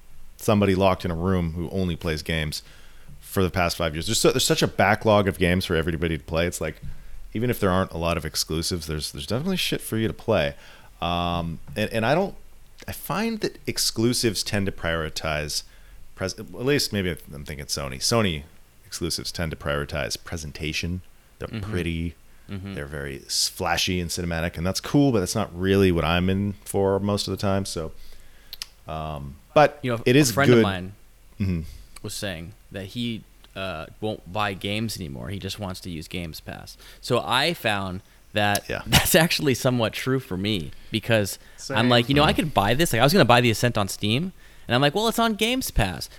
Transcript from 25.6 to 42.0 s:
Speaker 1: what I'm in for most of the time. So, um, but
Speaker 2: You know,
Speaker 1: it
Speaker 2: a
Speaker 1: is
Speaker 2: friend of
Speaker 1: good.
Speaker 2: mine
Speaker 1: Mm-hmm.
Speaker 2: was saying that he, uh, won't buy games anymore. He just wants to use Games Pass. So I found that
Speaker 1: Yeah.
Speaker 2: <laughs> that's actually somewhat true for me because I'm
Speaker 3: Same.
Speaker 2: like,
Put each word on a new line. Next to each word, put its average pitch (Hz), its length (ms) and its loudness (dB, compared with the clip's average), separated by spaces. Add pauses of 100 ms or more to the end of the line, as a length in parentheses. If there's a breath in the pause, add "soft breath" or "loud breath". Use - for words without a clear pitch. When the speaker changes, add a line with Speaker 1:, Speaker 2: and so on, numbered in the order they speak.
Speaker 1:
what 80 120 2
I'm 87 240 4
in 98 260 0 (100)
for 98 340 2
most 101 300 0
of - 20 -4
the 95 60 -2
time. 98 280 0
So, 80 280 -6 (920 loud breath)
um, 76 500 -8 (180)
but 147 280 6
Speaker 2:
You 123 140 -2
know, 110 100 -8
Speaker 1:
it 127 100 6
Speaker 2:
a - 20 10
Speaker 1:
is 135 140 6
Speaker 2:
friend 139 180 4
of 120 60 10
Speaker 1:
good. 113 60 8
Speaker 2:
mine 95 300 0 (480)
Speaker 1:
Mm-hmm. 92 200 0 (420 soft breath)
Speaker 2:
was 101 120 -10
saying 87 380 -8 (200)
that 98 140 -10
he, 117 360 -6 (320)
uh, 92 320 -8 (140)
won't 107 320 -6
buy 104 220 -2
games 104 420 -4
anymore. 69 320 -8
He 98 100 -6
just 95 220 -8
wants 92 220 -6
to 95 80 -10
use 78 180 -8
Games 85 320 -8
Pass. - 360 -14 (240 loud breath)
So 120 240 0
I 135 300 2
found 98 460 -2 (320 soft breath)
that 104 360 2
Speaker 1:
Yeah. 110 140 -4
Speaker 2:
<laughs> - 40 -14
that's - 280 4
actually 160 400 4
somewhat 120 380 0
true 131 280 -2
for 92 160 -6
me 95 360 -2 (180)
because 107 480 2 (320 soft breath)
I'm 123 140 2
Speaker 3:
Same. 123 40 4
Speaker 2:
like, 120 200 6